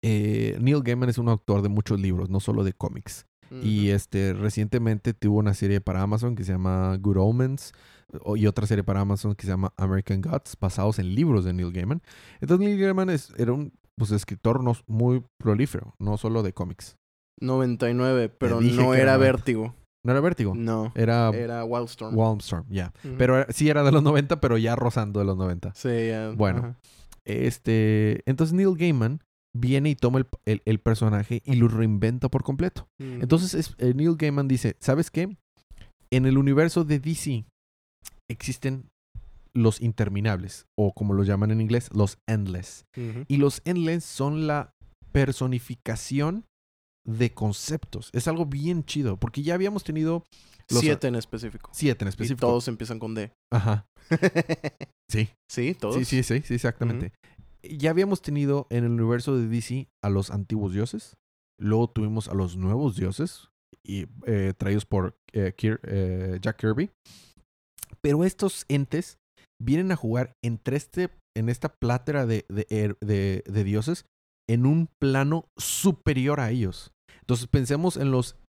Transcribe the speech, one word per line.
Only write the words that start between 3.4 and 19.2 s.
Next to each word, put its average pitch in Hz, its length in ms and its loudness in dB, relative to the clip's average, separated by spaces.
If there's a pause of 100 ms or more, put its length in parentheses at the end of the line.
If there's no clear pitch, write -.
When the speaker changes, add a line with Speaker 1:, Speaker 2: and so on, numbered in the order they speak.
Speaker 2:
Ujú. 131 120 -14
Speaker 1:
Y, 104 260 2
este, 98 420 0
recientemente 107 800 0
tuvo 104 240 2
una 104 160 2
serie 98 260 2
para 92 220 -2
Amazon 110 320 0
que 101 80 -6
se 95 80 -4
llama 92 500 0
Good 98 180 2
Omens, 123 540 2 (500)
o, 104 140 -4
y 107 120 4
otra 104 180 0
serie 104 160 2
para 98 180 0
Amazon 101 360 0
que - 80 -16
se 95 80 -2
llama 95 240 -2
American 95 440 0
Gods, - 400 -4
basados 101 380 0
en 92 160 -2
libros 123 300 4
de 92 80 -2
Neil 90 200 -4
Gaiman. 98 300 -4 (380)
Entonces, 180 260 2
Neil 202 140 0
Gaiman 190 300 0
es, 151 280 -4
era 120 140 2
un, 147 200 -4 (240)
pues, 107 140 0
escritor 110 540 0
no, 120 120 2 (120)
muy 120 340 2 (180)
prolífero, 113 600 0
no 104 180 0
solo 113 240 -2
de 92 100 -2
cómics. - 440 -10 (440)
Speaker 2:
Noventa 127 480 0
y 120 60 0
nueve, 123 340 2
Speaker 1:
Te - 120 -10
Speaker 2:
pero 117 180 2
Speaker 1:
dije 120 180 4
Speaker 2:
no 127 140 6
Speaker 1:
que 131 60 6
era 131 60 6
Speaker 2:
era 135 100 6
Speaker 1:
noventa. 131 200 6